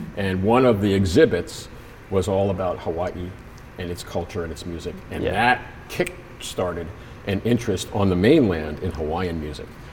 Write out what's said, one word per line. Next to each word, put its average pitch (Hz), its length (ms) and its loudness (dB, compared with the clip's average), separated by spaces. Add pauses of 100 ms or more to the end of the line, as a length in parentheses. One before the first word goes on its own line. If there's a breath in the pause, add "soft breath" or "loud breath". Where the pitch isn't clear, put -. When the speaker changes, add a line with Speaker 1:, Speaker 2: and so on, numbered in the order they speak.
(160)
Speaker 1:
and 95 260 0
one 117 220 6
of 113 160 6
the 101 140 4
exhibits 95 720 4 (420 loud breath)
was 95 180 2
all 98 220 4
about 92 280 -2
Hawaii 90 500 -4 (500)
and 90 120 -6
its 87 140 -8
culture 87 400 -4
and 82 80 -6
its - 140 -12
music, 80 280 -8 (160)
and - 140 -4
Speaker 2:
Yeah. - 80 0
Speaker 1:
that 120 280 2 (280)
kick-started - 1000 -4 (400 loud breath)
an 98 180 0
interest 113 480 0
on 101 160 2
the 92 80 4
mainland 90 640 4
in 90 120 -4
Hawaiian 82 480 -2
music. 76 260 -8 (260 loud breath)